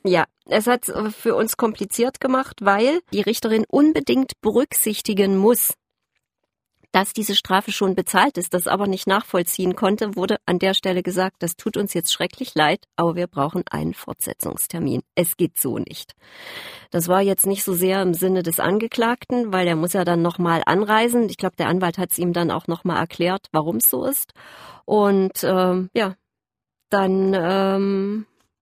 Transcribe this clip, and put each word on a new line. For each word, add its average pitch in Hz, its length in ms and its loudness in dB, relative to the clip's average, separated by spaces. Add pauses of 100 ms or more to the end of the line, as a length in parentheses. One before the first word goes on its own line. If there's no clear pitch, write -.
Ja, 180 200 2 (220)
es 214 220 0
hat's, 240 200 0
äh, 214 240 -4
für - 240 -2
uns - 220 -2
kompliziert 226 640 -2
gemacht, 262 400 -2
weil 220 400 2 (120)
die 202 60 0
Richterin 220 480 0
unbedingt 277 640 2 (100)
berücksichtigen 208 920 0
muss, 226 380 4 (1200)
dass 190 180 0
diese 202 240 -2
Strafe 196 380 0
schon 190 220 0
bezahlt 196 420 2
ist, 175 160 -6
das 180 120 0
aber 202 220 0
nicht 190 200 -2
nachvollziehen 185 680 0
konnte, 208 400 0
wurde 185 300 0
an 180 120 0
der 190 160 2
Stelle 185 300 -2
gesagt, 185 400 -2
das 170 140 -4
tut - 180 -6
uns 202 180 -4
jetzt - 200 -2
schrecklich - 420 -6
leid, 151 300 2 (100)
aber 170 220 0
wir 175 100 -2
brauchen 156 420 -4
einen 160 240 -4
Fortsetzungstermin. - 1080 -6 (120)
Es 175 220 0
geht - 240 -2
so 113 200 -2
nicht. - 340 -10 (760)
Das 170 200 -2
war 185 120 4
jetzt 196 240 2
nicht 196 200 -2
so 196 80 -2
sehr 185 280 0
im 185 120 2
Sinne 185 280 0
des 170 200 -2
Angeklagten, 226 880 -2
weil 185 140 0
der 170 100 2
muss 165 180 0
ja 180 120 2
dann 170 160 2
noch 175 180 0
mal 170 260 2
anreisen. 220 640 2
Ich 185 80 -12
glaub, 185 200 -4
der 165 100 0
Anwalt 175 300 0
hat's 180 200 -4
ihm 175 140 0
dann 170 200 0
auch - 160 -4
noch 170 180 -4
mal 175 120 0
erklärt, 175 540 -2
warum's 165 380 0
so 254 160 -2
ist. - 260 -4 (540)
Und, 196 580 2
ähm, 185 500 2
ja, 196 220 -2 (720)
dann, 190 480 2
ähm, 196 880 0 (360)